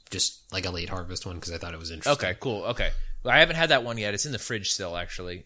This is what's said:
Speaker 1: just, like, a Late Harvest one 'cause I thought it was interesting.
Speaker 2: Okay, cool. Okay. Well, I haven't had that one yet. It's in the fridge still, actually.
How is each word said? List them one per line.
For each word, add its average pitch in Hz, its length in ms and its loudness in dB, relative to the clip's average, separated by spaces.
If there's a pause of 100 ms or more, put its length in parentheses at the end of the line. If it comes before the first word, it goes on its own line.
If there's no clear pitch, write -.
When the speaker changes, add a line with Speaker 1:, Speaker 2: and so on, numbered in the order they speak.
(120)
Speaker 1:
just, - 300 2 (120)
like, 90 120 -2
a 92 60 0
Late 87 180 -4
Harvest 90 360 -6
one 87 140 -8
'cause 85 120 -8
I 82 60 -6
thought 85 160 -8
it 80 60 -10
was 82 120 -10
interesting. 131 360 0
Speaker 2:
Okay, 90 120 -2
cool. 107 260 -4
Okay. 104 260 2 (320)
Well, 123 120 4
I 143 40 10
haven't 165 180 6
had 165 120 2
that 135 140 6
one 117 140 -4
yet. 104 160 0
It's 101 120 0
in 151 60 -6
the 117 80 -2
fridge 107 320 -4
still, 87 240 -2
actually. 90 500 -6